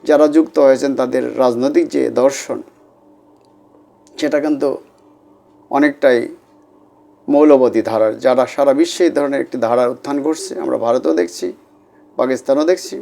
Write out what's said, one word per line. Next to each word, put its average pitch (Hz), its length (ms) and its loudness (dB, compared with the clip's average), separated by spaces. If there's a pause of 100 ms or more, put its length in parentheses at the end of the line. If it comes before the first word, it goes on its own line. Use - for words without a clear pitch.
যারা 151 240 4
যুক্ত 156 320 2
হয়েছেন 135 360 4
তাদের 127 280 -2 (200)
রাজনৈতিক 127 420 0 (100)
যে 131 140 0
দর্শন, 123 520 -2 (1600)
সেটা 147 260 -2
কিন্তু 143 240 -2 (1080)
অনেকটাই 139 420 2 (1080)
মৌলবাদী 139 520 4
ধারার, 110 320 0 (120)
যারা 127 180 4 (120)
সারা 139 180 2
বিশ্বে 170 340 0
এই 151 100 0
ধরনের 139 280 -2
একটি - 120 -12
ধারার 120 320 0
উত্থান 139 360 -6
ঘটছে। 156 340 -6
আমরা 131 180 -4
ভারতেও 123 440 -2
দেখছি, - 260 -6 (680)
পাকিস্তানও 131 540 -2
দেখছি 185 300 -4